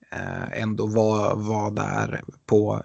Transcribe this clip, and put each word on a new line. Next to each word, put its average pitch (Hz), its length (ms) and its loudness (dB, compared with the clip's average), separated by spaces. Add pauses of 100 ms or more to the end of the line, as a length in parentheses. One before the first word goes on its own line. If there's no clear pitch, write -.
(120)
eh, 92 500 -6
ändå 110 240 -2
vara, 107 480 4
vara 107 360 -2
där 104 520 -2 (240)
på, 104 380 4